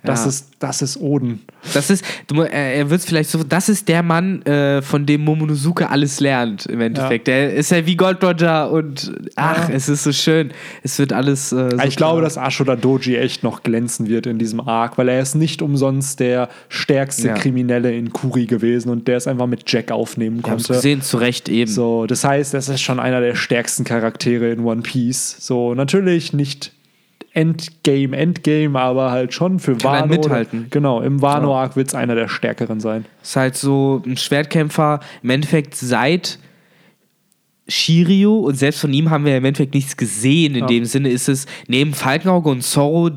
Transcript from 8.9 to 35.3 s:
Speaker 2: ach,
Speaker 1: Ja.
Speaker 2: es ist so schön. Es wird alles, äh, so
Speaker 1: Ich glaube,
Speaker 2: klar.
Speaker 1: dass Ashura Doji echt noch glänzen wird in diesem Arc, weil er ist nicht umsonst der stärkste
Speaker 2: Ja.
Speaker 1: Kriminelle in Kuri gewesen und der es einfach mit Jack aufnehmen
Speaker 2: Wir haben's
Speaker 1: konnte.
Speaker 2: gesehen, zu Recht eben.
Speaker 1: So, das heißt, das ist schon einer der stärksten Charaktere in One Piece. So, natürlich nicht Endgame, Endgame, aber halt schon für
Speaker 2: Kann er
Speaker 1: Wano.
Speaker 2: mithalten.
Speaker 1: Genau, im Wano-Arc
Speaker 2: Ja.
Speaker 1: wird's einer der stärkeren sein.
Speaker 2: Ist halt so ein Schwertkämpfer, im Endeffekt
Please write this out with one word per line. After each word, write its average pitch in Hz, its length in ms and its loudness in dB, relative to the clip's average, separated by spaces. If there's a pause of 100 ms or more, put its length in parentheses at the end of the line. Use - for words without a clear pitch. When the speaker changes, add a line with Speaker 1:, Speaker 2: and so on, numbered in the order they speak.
Speaker 2:
ach, 165 320 0
Speaker 1:
Ja. 151 80 -2
Speaker 2:
es 135 140 -2
ist 143 140 0
so 147 100 2
schön. 160 380 2 (320)
Es - 160 -4
wird 139 140 2
alles, 135 380 0
äh, 127 200 0
so 123 120 2
Speaker 1:
Ich 139 140 0
glaube, 165 220 4
Speaker 2:
klar. - 20 2
Speaker 1:
dass 160 160 0
Ashura 131 380 0
Doji 127 420 2
echt 123 260 -2
noch 113 200 -4
glänzen 117 440 -2
wird 113 200 -2
in 117 100 -4
diesem 113 240 -2
Arc, 117 380 -2
weil 127 100 2
er 127 100 2
ist 135 160 -2
nicht 160 280 0
umsonst 135 560 0
der 123 280 0 (220)
stärkste 135 600 -2
Speaker 2:
Ja. 110 40 0
Speaker 1:
Kriminelle 123 600 0
in 117 200 -4
Kuri 123 320 -2
gewesen 120 460 0
und 117 160 -2
der 123 100 2
es 123 100 -4
einfach 123 200 -2
mit 120 220 -4
Jack 117 220 0
aufnehmen 113 540 -4
Speaker 2:
Wir 117 60 -2
haben's 113 160 -4
Speaker 1:
konnte. 123 100 2
Speaker 2:
gesehen, 135 240 2
zu 123 160 -2
Recht 120 320 -2
eben. 113 220 0
Speaker 1:
So, 117 340 0
das 117 180 -2
heißt, 139 300 0
das 135 160 -4
ist 131 120 -2
schon 127 180 -2
einer 127 200 0
der 120 160 2
stärksten - 480 -2
Charaktere 117 680 0
in 113 80 -4
One 117 240 -2
Piece. - 560 -2
So, 120 340 -2
natürlich 170 600 0
nicht 143 380 -4 (640)
Endgame, 143 840 0
Endgame, 151 640 0
aber 127 320 0
halt 127 200 -2
schon 185 280 0
für 135 160 0
Speaker 2:
Kann 131 180 0
er 139 80 2
Speaker 1:
Wano. 151 100 0
Speaker 2:
mithalten. 123 600 0
Speaker 1:
Genau, 139 300 0
im 135 200 0
Wano-Arc 139 520 2
Speaker 2:
Ja. - 20 -8
Speaker 1:
wird's 131 180 -2
einer 123 220 -2
der 113 140 0
stärkeren 113 500 -4
sein. 110 260 -4 (160)
Speaker 2:
Ist - 140 -10
halt 131 200 2
so 139 520 2
ein 127 100 -4
Schwertkämpfer, 147 840 0 (200)
im 120 80 -2
Endeffekt 143 460 0